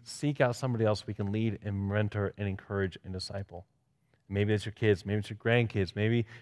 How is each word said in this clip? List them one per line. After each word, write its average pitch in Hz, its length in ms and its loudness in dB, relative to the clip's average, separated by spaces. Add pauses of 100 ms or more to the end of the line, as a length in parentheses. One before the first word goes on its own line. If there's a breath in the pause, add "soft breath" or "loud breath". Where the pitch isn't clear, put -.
seek - 360 -4
out 123 140 2
somebody 117 300 -2
else 107 220 2
we 107 80 -6
can 101 180 -4
lead 110 320 0
and 98 240 -2
mentor 104 480 0
and 104 100 -4
encourage 98 580 -4
and 92 80 -10
disciple. 92 520 -10 (640)
Maybe 104 240 2
it's 104 140 0
your 104 60 -8
kids, 104 340 4
maybe 104 140 0
it's 101 100 -6
your 107 80 -10
grandkids, 113 560 2
maybe 110 320 2 (160 loud breath)